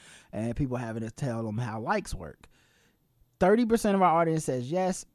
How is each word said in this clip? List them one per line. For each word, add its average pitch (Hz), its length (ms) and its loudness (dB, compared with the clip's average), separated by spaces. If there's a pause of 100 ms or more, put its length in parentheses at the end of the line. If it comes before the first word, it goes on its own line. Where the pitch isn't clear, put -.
(340)
and 113 220 -4
people 127 200 -2
having 113 280 -6
to 110 80 -8
tell 117 320 -6
them 107 140 -6
how 117 220 -6
likes 180 340 -4
work. 85 340 -14 (920)
Thirty 214 260 6
percent 220 300 2
of 190 60 4
our 165 180 6
audience 160 260 2
says 127 260 -2
yes. 185 420 -2